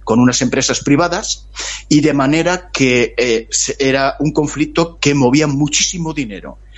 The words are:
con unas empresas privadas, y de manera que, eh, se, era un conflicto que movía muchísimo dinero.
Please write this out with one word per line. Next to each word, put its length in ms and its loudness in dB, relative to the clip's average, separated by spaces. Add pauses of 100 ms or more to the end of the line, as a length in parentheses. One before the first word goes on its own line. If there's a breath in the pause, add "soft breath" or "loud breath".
con 160 2
unas 220 2
empresas 380 0
privadas, 680 -2 (400 loud breath)
y 140 4
de 100 2
manera 580 0
que, 460 2
eh, 340 0
se, 280 -2
era 420 0
un 120 0
conflicto 680 -2
que 140 2
movía 320 4
muchísimo 680 -2
dinero. 460 -10 (200 soft breath)